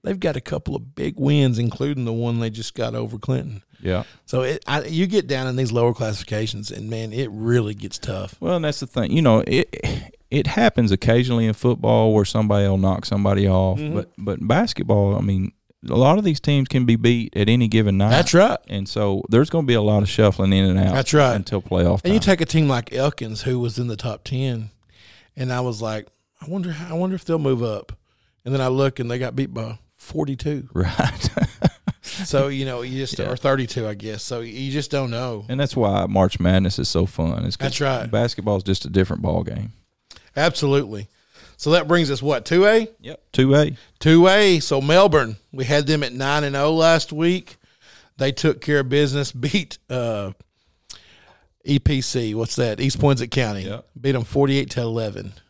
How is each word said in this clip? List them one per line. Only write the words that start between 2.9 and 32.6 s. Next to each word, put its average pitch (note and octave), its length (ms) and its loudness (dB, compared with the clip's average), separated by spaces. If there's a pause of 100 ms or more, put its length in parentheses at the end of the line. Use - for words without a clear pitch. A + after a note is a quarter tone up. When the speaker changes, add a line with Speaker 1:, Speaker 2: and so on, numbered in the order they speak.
Speaker 1:
over A#2 240 -6
Clinton. B2+ 460 -4 (180)
Speaker 2:
Yeah. F#2 220 -2 (220)
Speaker 1:
So B2+ 160 -2
it, B2+ 260 -4
I, D3 160 -2
you D#3+ 240 -2
get G3 200 0
down C3 200 -2
in B2+ 80 -4
these B2+ 160 -2
lower A#2+ 220 2
classifications, G#2+ 800 -6
and, G#2+ 180 -12
man, A2+ 240 -8
it A#2+ 180 -4
really A2 420 0
gets G2+ 240 -12
tough. F#2+ 420 -8
Speaker 2:
Well, F3 180 -2
and D#3+ 80 -2
that's D3+ 140 -4
the C3 80 -8
thing. - 240 -2
You D3+ 100 4
know, A2+ 260 6
it, - 220 0 (600)
it C#3+ 180 0
happens G3+ 440 2
occasionally A#2 540 2
in A2 80 2
football A2+ 600 2
where G#2 120 4
somebody G#2 420 2
will F#2+ 100 2
knock F#2+ 280 0
somebody G2 420 2
off. F#2+ 320 2
Speaker 1:
Mm-hmm. D3+ 160 -4
Speaker 2:
But, G2+ 220 -6
but G2+ 220 -4
in F#2 80 -6
basketball, G#2 720 2
I G2 40 -2
mean, F#2+ 300 -2 (380)
a B1+ 60 -2
lot C3+ 220 4
of G#3+ 60 0
these D#3+ 160 0
teams C#3+ 300 0
can B2+ 160 2
be A#2 100 4
beat A#2 400 0
at G#2 140 2
any A#2+ 180 4
given G#2 300 4
night. G2+ 140 4
Speaker 1:
That's D#3 220 4
right. G3 340 6
Speaker 2:
And G2 220 -6
so G2+ 400 -2
there's B2 200 6
gonna D#3+ 180 0
be A#2+ 80 4
a A2 60 4
lot G#2 220 4
of F#2+ 60 0
shuffling G2 420 4
in F#2+ 140 4
and F#2+ 140 4
out F#2+ 140 2
Speaker 1:
That's C3+ 200 0
right. C3+ 220 4
Speaker 2:
until G2 260 -4
playoff F2 420 2
Speaker 1:
And F#3 100 2
you G#3+ 60 4
Speaker 2:
time. - 60 -2 (100)
Speaker 1:
take E3+ 60 -4
a D#3+ 40 0
team D#3 220 2
like B2 260 -2
Elkins, B2+ 500 -4
who B2+ 160 -2
was A#2 180 -4
in A#2+ 100 -4
the A2+ 80 -6
top G#2+ 280 -8
ten, B2 480 -4 (680)
and B2+ 160 -4
I B2 80 -2
was A#2+ 200 -4
like, G#2+ 260 -6 (340)
"I D3+ 80 -16
wonder F3+ 220 -6
how, D#3+ 240 -10
I - 20 -4
wonder F#3 180 -2
if F3 100 -10
they'll E3 140 0
move C3 220 0
up." A2 300 -6 (520)
And B2 100 -4
then C3+ 60 0
I B2+ 100 0
look, C3 300 0
and A#2 100 -6
they B2 100 -4
got B2+ 160 -6
beat C3+ 180 -4
by A2+ 240 -8 (180)
forty-two. C#3+ 800 -6
Speaker 2:
Right. - 600 -2
<laughs> - 60 -4 (640)
Speaker 1:
So, C#3+ 460 -2
you C3+ 180 -4